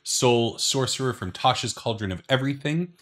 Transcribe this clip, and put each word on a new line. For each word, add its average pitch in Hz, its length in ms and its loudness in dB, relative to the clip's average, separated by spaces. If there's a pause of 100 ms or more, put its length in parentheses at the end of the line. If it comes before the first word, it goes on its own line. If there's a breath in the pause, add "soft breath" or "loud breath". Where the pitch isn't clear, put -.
Soul 120 540 2
Sorcerer 131 540 -2
from 92 220 -8
Tasha's 127 400 0
Cauldron 107 360 -4
of 90 200 -6
Everything. 143 720 0